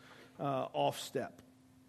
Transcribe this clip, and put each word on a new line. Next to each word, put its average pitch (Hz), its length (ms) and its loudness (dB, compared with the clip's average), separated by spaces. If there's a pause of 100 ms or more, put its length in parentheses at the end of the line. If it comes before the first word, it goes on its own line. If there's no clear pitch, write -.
(380)
uh, 139 340 2
off 143 280 4
step. - 420 -4 (460)